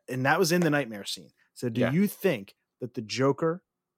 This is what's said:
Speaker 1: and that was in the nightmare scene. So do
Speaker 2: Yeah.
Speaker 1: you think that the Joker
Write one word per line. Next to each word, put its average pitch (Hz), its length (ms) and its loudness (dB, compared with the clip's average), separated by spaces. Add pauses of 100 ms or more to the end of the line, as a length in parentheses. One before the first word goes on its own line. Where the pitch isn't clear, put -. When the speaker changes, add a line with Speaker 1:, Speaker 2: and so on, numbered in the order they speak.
Speaker 1:
and 131 180 -2
that 156 140 4
was 170 120 2
in 180 100 4
the 160 80 2
nightmare 117 360 -2
scene. - 260 -12 (220)
So - 160 -6
do 113 120 0
Speaker 2:
Yeah. 95 100 2
Speaker 1:
you 190 160 4
think 135 480 -2 (240)
that 123 140 -10
the 123 80 -8
Joker 135 600 0 (340)